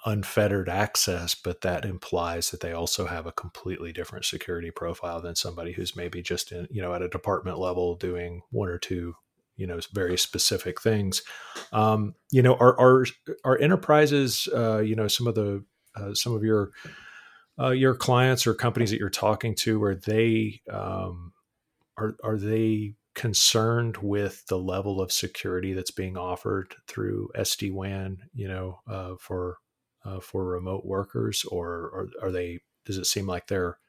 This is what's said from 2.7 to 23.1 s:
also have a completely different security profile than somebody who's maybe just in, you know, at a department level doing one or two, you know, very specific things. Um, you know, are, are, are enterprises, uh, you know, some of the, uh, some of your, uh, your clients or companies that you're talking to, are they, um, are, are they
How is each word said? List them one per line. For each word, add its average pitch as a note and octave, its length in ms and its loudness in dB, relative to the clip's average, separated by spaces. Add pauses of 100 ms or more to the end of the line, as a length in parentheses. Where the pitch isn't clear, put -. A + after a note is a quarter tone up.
also E2+ 320 -2
have E2 200 -8
a E2+ 60 -10
completely F2 640 -10
different - 320 -10
security E2+ 440 -6
profile E2+ 520 -8
than E2+ 120 -10
somebody E2+ 380 -6
who's F2+ 240 -8
maybe F2 260 -8
just - 300 -6
in, F2 180 -10
you G#2 120 -6
know, F2 120 -4
at F2 80 -4
a F2+ 60 -4
department F2+ 500 -4
level F2+ 380 -2
doing F2 460 -6 (100)
one G#2 160 -2
or F2 100 -6
two, F2 380 -6 (400)
you G2 100 -6
know, F2 140 -6 (140)
very F2+ 240 0
specific - 640 -2
things. G2+ 400 0 (500)
Um, A2 440 2 (160)
you C3 100 8
know, B2+ 140 8
are, B2 220 10
are, B2+ 280 10 (400)
are C3 120 6
enterprises, D3+ 960 4
uh, A2+ 260 2
you A2 160 2
know, G#2+ 120 0
some A#2 180 0
of A2+ 100 0
the, G2+ 280 0 (320)
uh, G2+ 180 -8
some A#2 220 -2
of G#2+ 80 -2
your, G#2+ 280 4 (840)
uh, C3 140 2
your C3 240 6
clients B2+ 500 4
or A2+ 80 4
companies A#2 380 2
that A2+ 80 0
you're G2+ 100 -2
talking G#2+ 460 0
to, A2 280 0
are G2 120 2
they, A2 720 2
um, F#2+ 640 -8 (680)
are, A2 260 -4
are A2 140 -2
they G#2+ 580 0 (200)